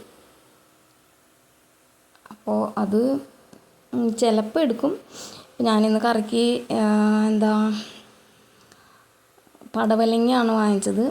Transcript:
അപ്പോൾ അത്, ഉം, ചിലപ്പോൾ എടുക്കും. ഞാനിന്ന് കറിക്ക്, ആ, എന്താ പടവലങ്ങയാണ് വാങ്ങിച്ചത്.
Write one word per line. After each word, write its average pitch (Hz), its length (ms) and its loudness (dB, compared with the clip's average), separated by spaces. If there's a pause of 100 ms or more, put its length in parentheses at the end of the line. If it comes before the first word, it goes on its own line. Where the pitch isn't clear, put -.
(2250)
അപ്പോൾ 214 520 -4
അത്, 202 180 0 (920)
ഉം, 233 260 -2
ചിലപ്പോൾ 220 460 0
എടുക്കും. 277 280 -2 (760)
ഞാനിന്ന് 214 380 2
കറിക്ക്, 233 400 0 (340)
ആ, - 20 -2 (500)
എന്താ 214 220 2 (2250)
പടവലങ്ങയാണ് 226 760 2
വാങ്ങിച്ചത്. 208 600 0